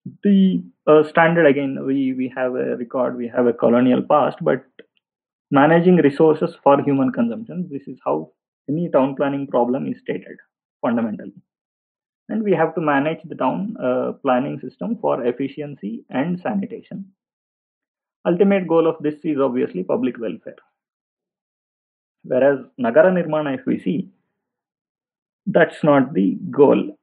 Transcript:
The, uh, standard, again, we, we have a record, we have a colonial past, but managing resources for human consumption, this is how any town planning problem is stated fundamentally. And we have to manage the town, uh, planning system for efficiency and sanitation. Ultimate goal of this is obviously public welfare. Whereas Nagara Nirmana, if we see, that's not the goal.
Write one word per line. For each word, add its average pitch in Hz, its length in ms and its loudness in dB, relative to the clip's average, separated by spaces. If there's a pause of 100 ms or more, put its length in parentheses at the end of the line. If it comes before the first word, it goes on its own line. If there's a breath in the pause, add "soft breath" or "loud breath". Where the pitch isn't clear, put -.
(240)
The, 190 400 4 (240)
uh, 151 160 6
standard, 165 420 4
again, 139 400 0
we, 135 280 -2
we 127 220 -6
have 127 200 -4
a 131 220 -4
record, 123 380 -4
we 120 120 -8
have 123 180 -2
a 117 80 2
colonial 123 480 2
past, 147 400 0
but 160 220 -2 (880)
managing 165 460 6
resources 156 680 2
for 143 180 6
human 135 300 0
consumption, 123 600 -6
this 139 160 -12
is 127 160 -16
how 151 280 -4 (360)
any 160 220 -4
town - 260 2
planning 139 300 -4
problem 127 420 -2
is 127 120 -8
stated 90 380 -10 (440)
fundamentally. 113 520 -4 (960)
And 220 120 -4
we 208 120 0
have 160 220 0
to 175 60 -4
manage 151 440 -2
the 131 100 -14
town, 135 480 -4
uh, 127 300 -2 (100)
planning 139 360 -2
system - 400 -10
for 143 260 -2
efficiency 139 840 -8
and 175 300 -4
sanitation. - 680 -8 (1200)
Ultimate 190 420 2
goal 165 200 2
of 160 140 0
this 147 220 -2
is 151 160 -2
obviously 131 440 -2
public 123 340 -2
welfare. - 380 -10 (1700)
Whereas 131 360 0 (200)
Nagara 135 320 4
Nirmana, 156 480 -2
if - 60 -18
we 131 140 -2
see, 185 300 -6 (1400)
that's - 380 0
not 139 300 4
the - 240 0 (120)
goal. 127 540 4